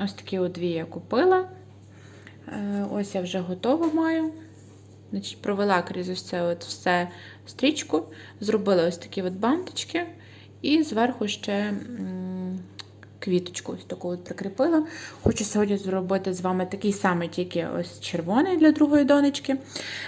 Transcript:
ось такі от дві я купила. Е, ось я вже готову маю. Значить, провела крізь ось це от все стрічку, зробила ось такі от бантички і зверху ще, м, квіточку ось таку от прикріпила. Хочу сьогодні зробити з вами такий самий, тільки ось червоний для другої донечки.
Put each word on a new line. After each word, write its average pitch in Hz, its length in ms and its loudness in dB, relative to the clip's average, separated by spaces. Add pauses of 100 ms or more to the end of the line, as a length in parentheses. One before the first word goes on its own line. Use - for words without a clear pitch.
ось 196 80 -4
такі - 260 -6
от 180 140 0
дві 175 160 -2
я 160 160 -2
купила. 370 640 2 (1000)
Е, 202 440 -2
ось 202 220 -2
я 190 60 -2
вже 180 180 -2
готову 226 560 0
маю. 320 380 2 (800)
Значить, - 320 -8
провела 196 400 2
крізь 180 260 -6
ось 180 140 -6
це 175 200 -4
от 170 220 -2
все 180 440 0 (380)
стрічку, - 560 0 (380)
зробила 196 460 2
ось 175 120 -2
такі - 240 -8
от 185 100 -2
бантички 320 760 -2 (560)
і 302 200 4
зверху 240 460 0
ще, - 240 -6
м, 185 1080 -4 (600)
квіточку - 540 -2
ось 185 120 -12
таку 175 240 -8
от 180 160 -6
прикріпила. 302 640 0 (360)
Хочу 220 220 2
сьогодні 202 320 2
зробити 190 580 0
з 180 60 -6
вами 185 260 0
такий 196 260 0
самий, 175 360 2
тільки 175 380 -2
ось 175 340 -6
червоний 220 560 2
для 311 160 8
другої 294 320 6
донечки. 285 520 4 (520)